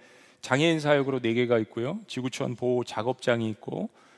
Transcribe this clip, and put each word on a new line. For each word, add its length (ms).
장애인 380
사역으로 400
네 140
개가 240
있고요. 480
지구촌 500
보호 280
작업장이 680
있고, 400